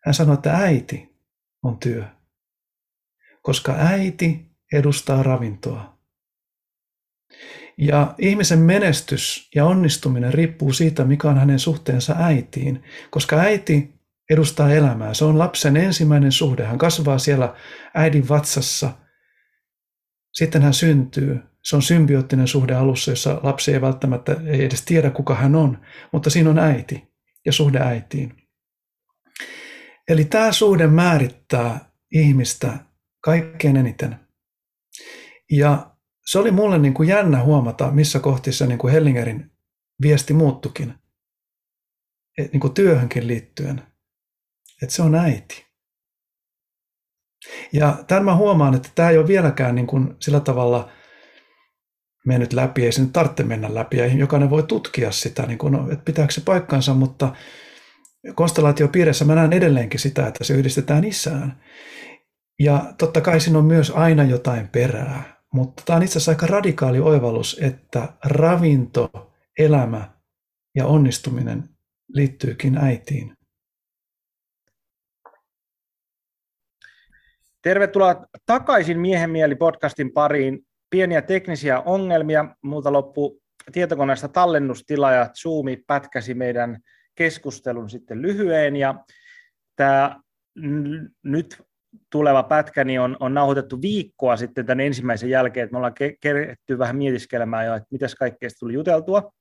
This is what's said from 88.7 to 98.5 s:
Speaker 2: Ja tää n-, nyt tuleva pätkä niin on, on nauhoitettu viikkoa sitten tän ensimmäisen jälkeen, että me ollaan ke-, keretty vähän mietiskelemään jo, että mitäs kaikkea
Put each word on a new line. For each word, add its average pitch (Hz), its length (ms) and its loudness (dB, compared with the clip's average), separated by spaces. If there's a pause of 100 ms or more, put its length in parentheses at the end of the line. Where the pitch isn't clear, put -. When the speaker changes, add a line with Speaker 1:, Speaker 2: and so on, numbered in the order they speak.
Speaker 2:
Ja 135 200 -2 (800)
tää 139 440 0 (400)
n-, 151 480 -8 (160)
nyt 147 400 -8 (480)
tuleva 143 320 2
pätkä 151 400 -2
niin 131 180 -2
on, 127 180 -4
on 131 140 -4
nauhoitettu 135 480 -2
viikkoa 185 560 -4
sitten 120 280 -8
tän 127 140 -2
ensimmäisen 123 500 -4
jälkeen, 127 340 -2
että 110 100 -10
me 123 40 -8
ollaan 123 160 -4
ke-, 143 280 -8
keretty 143 560 -6
vähän 123 180 -4
mietiskelemään 120 720 -6
jo, 113 100 -4
että 107 160 -12
mitäs 131 240 -8
kaikkea 123 340 -8 (100)